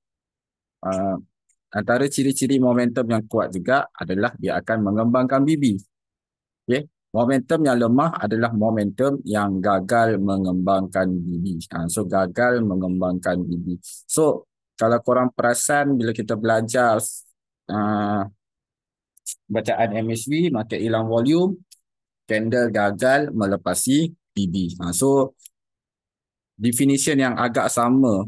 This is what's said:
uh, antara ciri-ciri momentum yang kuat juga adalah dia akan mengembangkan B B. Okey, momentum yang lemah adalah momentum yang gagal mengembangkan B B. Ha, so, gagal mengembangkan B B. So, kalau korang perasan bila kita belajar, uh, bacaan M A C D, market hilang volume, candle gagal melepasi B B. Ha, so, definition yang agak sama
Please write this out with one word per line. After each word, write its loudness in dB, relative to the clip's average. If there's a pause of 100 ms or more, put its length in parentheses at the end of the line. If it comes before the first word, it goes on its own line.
(880)
uh, -2 (560)
antara 2
ciri-ciri 0
momentum 2
yang 0
kuat -2
juga 0
adalah -4
dia -2
akan -2
mengembangkan 2
B 2 (100)
B. 2 (1040)
Okey, 0 (320)
momentum 2
yang 4
lemah 2
adalah 0
momentum 0
yang -2
gagal 2
mengembangkan 0
B -2 (120)
B. -4 (240)
Ha, -4
so, -2
gagal 0
mengembangkan -2
B -6 (120)
B. -12 (160)
So, -2 (240)
kalau 2
korang 2
perasan 0
bila 0
kita -4
belajar, 2 (720)
uh, -2 (1300)
bacaan 0 (120)
M -2
A -2
C -6
D, 0 (140)
market -4
hilang 0
volume, 2 (640)
candle 0
gagal 0
melepasi 0 (160)
B -20 (120)
B. -4 (240)
Ha, -4
so, 2 (1200)
definition 2
yang 0
agak 0
sama 2